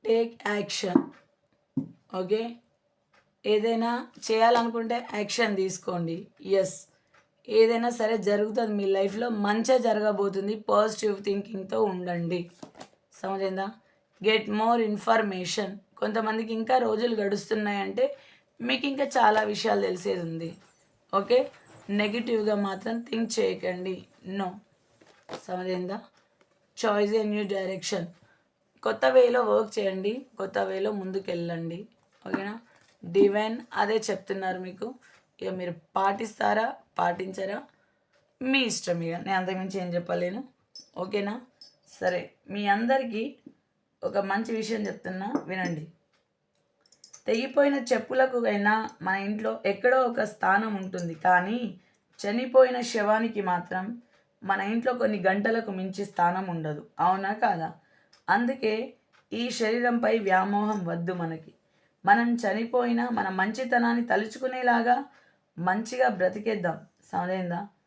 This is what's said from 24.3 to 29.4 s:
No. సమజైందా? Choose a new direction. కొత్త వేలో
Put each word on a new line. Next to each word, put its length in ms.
No. 100
సమజైందా? 500
Choose 400
a 20
new 100
direction. 480
కొత్త 180
వేలో 260